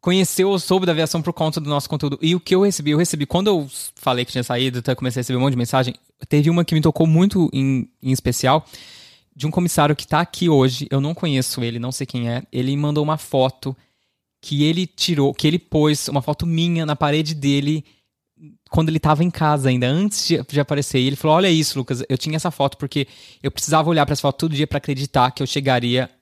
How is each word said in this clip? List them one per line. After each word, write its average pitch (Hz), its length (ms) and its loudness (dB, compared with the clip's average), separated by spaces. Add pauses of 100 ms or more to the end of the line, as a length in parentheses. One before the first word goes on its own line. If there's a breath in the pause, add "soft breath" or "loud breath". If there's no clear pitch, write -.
conheceu 185 480 2
ou 196 100 2
soube 185 260 0
da 175 60 2
aviação 160 300 0
por 170 100 -4
conta 160 300 -2
do 147 80 -6
nosso 143 180 -2
conteúdo. 143 340 -4
E 165 140 2
o 180 40 -2
que - 160 0
eu 185 80 4
recebi? 156 280 0
Eu 147 60 2
recebi, 160 280 0
quando 190 220 0
eu 165 200 0 (280)
falei 123 300 -2
que - 60 -16
tinha 123 120 -2
saído, 123 360 -2
então 123 120 -2
eu 123 40 2
comecei 127 240 -4
a - 20 -4
receber 123 160 -2
um 123 40 2
monte 135 120 2
de 120 60 -2
mensagem. 123 340 0 (340)
Teve 147 220 4
uma 170 160 2
que - 100 -2
me 156 60 2
tocou 160 260 2
muito 175 460 4
em, 135 340 0 (140)
em 131 100 0
especial, 131 540 0 (720 loud breath)
de 147 120 -8
um 156 40 -2
comissário 156 440 2
que - 120 -14
tá 156 120 0
aqui 170 300 -2
hoje. 131 400 4
Eu 139 100 0
não 147 140 -2
conheço 135 500 -2
ele, 117 160 -4
não 123 120 -6
sei 135 160 -6
quem 120 220 -4
é. 120 220 -4
Ele 127 240 -2
mandou 147 280 0
uma 156 140 -2
foto 131 580 -2 (640)
que 147 220 -2
ele 165 240 0
tirou, 139 480 0
que - 120 -4
ele 165 120 2
pôs 151 480 0
uma 143 140 -2
foto 151 260 -4
minha 165 360 0
na 151 120 -2
parede 151 400 0
dele 143 500 0 (840 soft breath)
quando 160 180 2
ele 156 100 0
tava 151 240 2
em 180 60 2
casa 147 400 0
ainda, 123 180 2
antes 185 400 0
de, 165 160 0
de 139 160 -2
aparecer. 143 400 0
E 127 60 2
ele 135 100 -2
falou, 156 220 2
Olha 190 120 2
isso, 160 280 2
Lucas, 127 320 -6
eu 131 80 0
tinha 156 200 -6
essa 170 120 -2
foto 139 280 -2
porque 143 300 -4 (360 loud breath)
eu 135 80 -2
precisava 156 360 0
olhar 165 160 2
pra 147 100 0
essa 135 100 -4
foto 139 160 0
todo 160 160 -2
dia 147 100 0
pra 143 140 -4
acreditar 135 500 0
que - 140 -6
eu 127 40 -4
chegaria 127 600 0 (120)